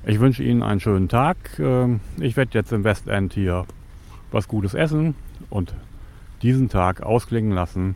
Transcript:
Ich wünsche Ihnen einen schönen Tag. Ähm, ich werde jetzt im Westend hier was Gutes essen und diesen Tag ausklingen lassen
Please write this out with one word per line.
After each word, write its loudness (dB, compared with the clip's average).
Ich 2
wünsche 4
Ihnen 4
einen 0
schönen 2
Tag. 2
Ähm, 2
ich -2
werde 0
jetzt 0
im 0
Westend 0
hier 0
was 0
Gutes -2
essen 2
und -2
diesen 4
Tag 2
ausklingen 0
lassen 0